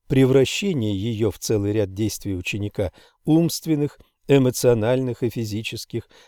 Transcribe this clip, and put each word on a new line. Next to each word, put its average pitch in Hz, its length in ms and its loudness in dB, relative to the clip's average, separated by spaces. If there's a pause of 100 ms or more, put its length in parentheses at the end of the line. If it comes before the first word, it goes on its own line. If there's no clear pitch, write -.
превращение 135 840 2
ее 107 360 -2
в - 80 -6
целый 104 340 -2
ряд 101 220 -2
действий 101 400 -4
ученика, 98 580 -6 (320)
умственных, 156 720 0 (300)
эмоциональных 127 960 2
и 117 80 0
физических, 110 800 -8 (180)